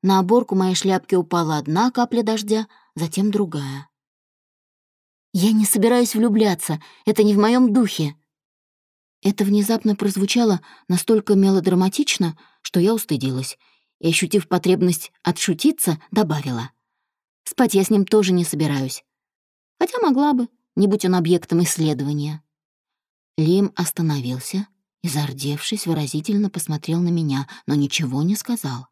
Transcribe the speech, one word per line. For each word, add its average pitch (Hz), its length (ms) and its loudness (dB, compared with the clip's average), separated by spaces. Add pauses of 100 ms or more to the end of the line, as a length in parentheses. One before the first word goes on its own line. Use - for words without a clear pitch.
на 190 180 2
оборку 214 360 2
моей 185 200 0
шляпки 185 400 -2
упала 170 420 0
одна 160 340 0
капля 240 300 0
дождя, 214 460 -2 (280)
затем 170 360 -2
другая. 147 580 -4 (1400)
«Я 196 180 2
не 214 140 2
собираюсь 233 500 2
влюбляться, 208 680 0 (240)
это 214 180 2
не 208 100 4
в 202 60 4
моём 233 340 4
духе». 190 420 0 (1080)
Это 202 200 0
внезапно 208 520 2
прозвучало 202 680 0 (260)
настолько 208 460 2
мелодраматично, 190 1040 2 (240)
что - 180 -2
я 196 140 2
устыдилась — 131 640 -4 (420)
и, 165 100 0
ощутив 170 380 0
потребность 180 640 0 (120)
отшутиться, 170 760 -2 (120)
добавила: 147 600 -2 (720)
«Спать - 300 0
я 196 100 4
с 185 60 -2
ним 202 160 4
тоже 196 280 4
не 175 100 2
собираюсь. 139 600 -4 (760)
Хотя 494 200 2
могла 294 340 4
бы, 247 140 0 (280)
не 202 120 4
будь 202 180 0
он 185 100 4
объектом 170 480 2
исследования». 151 800 -2 (960)
Лим 180 380 2
остановился 151 920 -4 (340)
и, 175 80 -4
зардевшись, 143 800 -4
выразительно 160 600 -2
посмотрел 160 520 -4
на 175 80 0
меня, 147 380 -2 (200)
но 143 80 0
ничего 143 480 -2
не 190 120 0
сказал. 135 560 -8